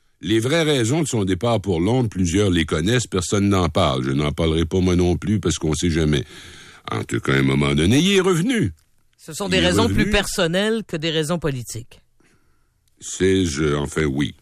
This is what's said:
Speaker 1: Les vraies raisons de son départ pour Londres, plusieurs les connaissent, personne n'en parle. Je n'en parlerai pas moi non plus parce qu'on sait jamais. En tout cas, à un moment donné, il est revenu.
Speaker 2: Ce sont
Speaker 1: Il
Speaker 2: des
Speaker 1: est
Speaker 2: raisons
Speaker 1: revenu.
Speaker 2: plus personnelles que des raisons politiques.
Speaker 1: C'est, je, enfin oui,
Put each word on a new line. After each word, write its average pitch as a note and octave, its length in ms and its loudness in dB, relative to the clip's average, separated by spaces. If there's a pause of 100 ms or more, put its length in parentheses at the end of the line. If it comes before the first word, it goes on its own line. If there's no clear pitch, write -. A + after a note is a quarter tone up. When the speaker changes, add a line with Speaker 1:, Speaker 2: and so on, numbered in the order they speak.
(200)
Speaker 1:
Les A2+ 200 2
vraies D3 240 0
raisons C#3+ 380 2
de D#3 40 -2
son G#2+ 180 0
départ G2+ 360 0
pour F#2 200 -2
Londres, A#2 280 2
plusieurs F#2+ 420 0
les E2+ 140 2
connaissent, F2+ 420 -2
personne G2 440 0
n'en F2+ 180 2
parle. D2+ 360 0
Je C2+ 60 -2
n'en D2 220 -2
parlerai E2 320 0
pas F#2+ 160 0
moi F2+ 160 2
non F2+ 200 2
plus G2+ 240 -2
parce E2 180 -2
qu'on D2+ 160 -2
sait F2 160 -2
jamais. D2+ 340 2 (680)
En A2 140 -6
tout - 160 -6
cas, C#2 140 -2
à - 20 2
un C2+ 60 2
moment C#2+ 320 2
donné, E2+ 240 4
il G3 180 2
est F#3+ 40 4
revenu. F3+ 520 2 (460)
Speaker 2:
Ce - 160 -18
sont - 120 -6
Speaker 1:
Il - 60 -4
Speaker 2:
des - 60 2
Speaker 1:
est F3 80 2
Speaker 2:
raisons F3+ 180 4
Speaker 1:
revenu. - 200 2
Speaker 2:
plus G3+ 60 -2
personnelles G3+ 800 0
que - 80 -6
des D#3+ 140 -4
raisons D#3+ 280 -2
politiques. B2+ 600 -6 (1000)
Speaker 1:
C'est, F#2+ 460 0
je, D2+ 320 0
enfin D2 300 -2
oui, C#2 360 -2